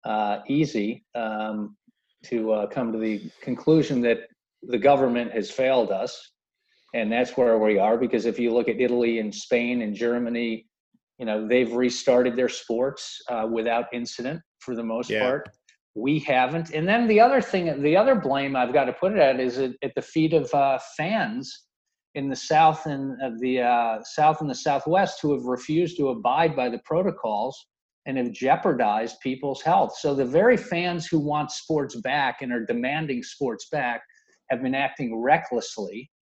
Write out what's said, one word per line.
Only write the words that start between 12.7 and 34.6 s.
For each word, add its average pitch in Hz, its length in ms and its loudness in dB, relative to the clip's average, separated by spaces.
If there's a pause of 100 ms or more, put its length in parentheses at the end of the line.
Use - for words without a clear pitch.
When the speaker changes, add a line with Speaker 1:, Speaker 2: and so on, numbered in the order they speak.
Speaker 1:
uh, 113 200 -2
without 117 440 0
incident 123 480 -8 (180)
for - 160 -8
the 117 80 -6
most 113 260 -4
Speaker 2:
Yeah. 110 120 0
Speaker 1:
part. 131 260 -2 (460)
We 135 260 0
haven't. 143 520 0
And 156 140 -4
then 226 220 2
the 214 140 6
other 254 180 6
thing, 165 420 -2
the 151 140 4
other 240 200 6
blame 139 420 0
I've 123 160 0
got 139 120 6
to 123 80 -2
put 190 200 0
it 202 60 0
at 135 200 6
is 127 180 0
at, 131 140 -2 (100)
at - 140 -6
the 131 60 -2
feet 156 320 0
of, 143 200 0
uh, 139 260 2 (180)
fans 151 640 -4 (540)
in 139 140 -4
the 135 60 -4
South 160 500 4
and, 135 360 -6
uh, 131 180 -4
the, 127 200 0
uh, 120 440 2
South 156 360 2
and 151 100 -4
the 123 60 -4
Southwest 160 680 0
who 151 120 2
have 123 100 -2
refused 151 540 -2
to 143 100 0
abide 131 480 0
by 123 140 0
the 117 160 -6
protocols 135 800 -4 (380)
and 135 120 -4
have 123 140 -2
jeopardized 117 880 0
people's 131 420 -6
health. 160 360 2
So 143 180 0
the 135 80 0
very 180 320 6
fans 175 520 -4
who 160 120 2
want 147 320 -2
sports 147 420 -4
back 131 480 -2
and 123 120 -6
are 117 120 -4
demanding 131 560 -4
sports - 480 -6
back 123 320 -4 (480)
have 127 140 -2